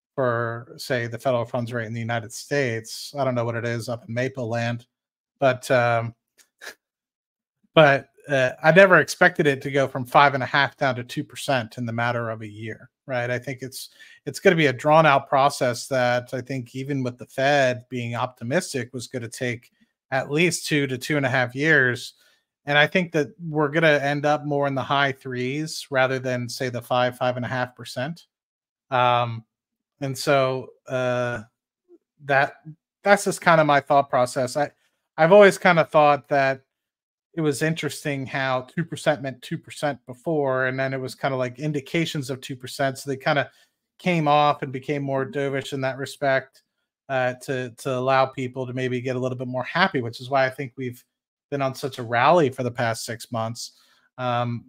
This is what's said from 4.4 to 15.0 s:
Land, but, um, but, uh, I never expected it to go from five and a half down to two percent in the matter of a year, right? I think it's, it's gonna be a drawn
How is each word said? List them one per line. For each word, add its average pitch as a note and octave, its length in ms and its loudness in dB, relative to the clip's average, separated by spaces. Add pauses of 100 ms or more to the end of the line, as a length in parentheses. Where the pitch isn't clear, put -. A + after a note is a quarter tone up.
Land, A#2 400 -4 (500)
but, B2+ 320 0
um, A#2+ 460 2 (1600)
but, C#3 340 6 (220)
uh, C3 220 2 (120)
I D#3+ 80 6
never F#3 280 8
expected E3+ 460 2
it C3+ 160 2
to C#3+ 80 -6
go C3+ 180 2
from B2+ 180 -6
five C#3+ 280 6
and C3 80 -2
a B2 60 -4
half C#3 300 0
down C3 180 0
to B2 80 -8
two C#3 200 -8
percent B2+ 540 -4
in B2+ 80 -6
the A2+ 80 -6
matter A#2 380 -2
of A2+ 100 -10
a A2 60 -12
year, G#2 420 -14 (160)
right? B2 240 -4
I B2 80 -2
think B2+ 240 -10
it's, - 280 -14 (360)
it's C#3+ 140 -8
gonna F#3 160 6
be D#3 100 4
a C3 80 2
drawn D#3 320 6